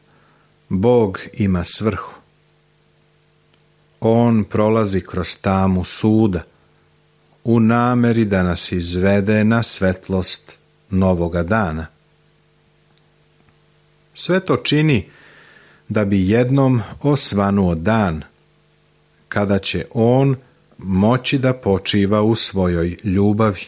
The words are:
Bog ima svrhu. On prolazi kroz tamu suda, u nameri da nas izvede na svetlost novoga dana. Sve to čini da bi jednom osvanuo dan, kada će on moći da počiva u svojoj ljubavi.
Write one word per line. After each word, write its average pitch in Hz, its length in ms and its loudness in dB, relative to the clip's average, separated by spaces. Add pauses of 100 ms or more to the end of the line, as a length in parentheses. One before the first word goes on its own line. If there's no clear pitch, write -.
(680)
Bog 104 500 2 (140)
ima 92 300 0
svrhu. - 500 -4 (1900)
On 113 360 4
prolazi 107 580 0
kroz - 400 -6
tamu 95 420 0
suda, 110 580 0 (1000)
u 117 160 2
nameri 120 680 2
da 98 180 0
nas 87 280 -2
izvede 98 720 0
na 113 200 2
svetlost - 920 -4 (320)
novoga 90 540 0
dana. 82 440 -2 (2250)
Sve 180 260 -2
to 156 180 0
čini 147 520 0 (800)
da 107 160 0
bi 98 240 2
jednom 127 520 2 (200)
osvanuo 101 760 0
dan, 85 480 -2 (1040)
kada 101 300 0
će - 340 -6
on 127 420 2 (420)
moći 107 600 0
da 127 160 0
počiva 101 680 0
u 113 140 2
svojoj 87 680 -2
ljubavi. 101 640 0